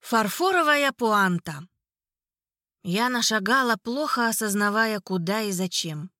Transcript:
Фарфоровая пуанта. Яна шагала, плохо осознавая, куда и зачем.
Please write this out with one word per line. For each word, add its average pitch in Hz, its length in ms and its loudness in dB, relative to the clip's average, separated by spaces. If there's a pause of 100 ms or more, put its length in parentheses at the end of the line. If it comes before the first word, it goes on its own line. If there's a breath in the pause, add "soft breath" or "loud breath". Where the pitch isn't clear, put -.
(120)
Фарфоровая 294 800 2
пуанта. 180 720 0 (1160)
Яна 226 400 0
шагала, 220 540 2
плохо 247 520 -2
осознавая, 214 720 0
куда 185 400 -2
и 208 120 -2
зачем. 175 680 -4